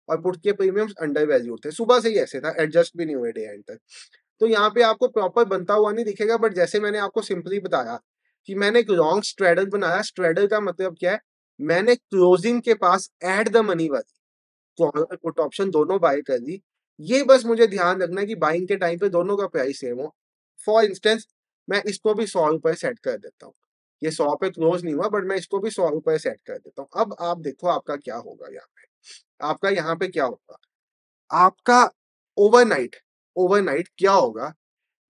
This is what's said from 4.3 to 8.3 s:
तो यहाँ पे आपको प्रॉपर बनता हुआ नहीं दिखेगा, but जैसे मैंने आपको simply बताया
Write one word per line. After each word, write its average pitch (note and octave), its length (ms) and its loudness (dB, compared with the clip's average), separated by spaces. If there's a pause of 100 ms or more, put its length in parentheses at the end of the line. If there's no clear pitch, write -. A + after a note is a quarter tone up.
तो A3 60 2
यहाँ G#3+ 240 4
पे A3+ 120 4
आपको A3+ 260 2
प्रॉपर G#3+ 360 0
बनता F#3+ 300 -2
हुआ G#3 180 4
नहीं A3+ 120 -4
दिखेगा, G#3+ 320 -2
but A3 160 0
जैसे F3 280 0
मैंने G#3 180 -2
आपको G#3 240 -4
simply F#3 420 -6
बताया F3+ 360 -4 (460)